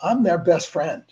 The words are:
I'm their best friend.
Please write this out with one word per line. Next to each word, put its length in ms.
I'm 200
their 160
best 300
friend. 440